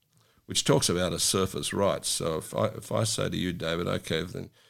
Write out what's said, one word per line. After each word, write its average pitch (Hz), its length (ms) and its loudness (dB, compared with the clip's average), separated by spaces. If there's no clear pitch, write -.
which - 180 -2
talks - 260 4
about 87 240 2
a 82 60 -2
surfer's 95 540 0
rights. 95 340 2
So 80 300 -2
if - 180 -8
I, 107 120 2
if - 240 -8
I 110 120 2
say 98 260 0
to 90 80 -4
you, 90 160 0
David, 85 340 -2
"Okay, 92 360 -2
then 90 260 -8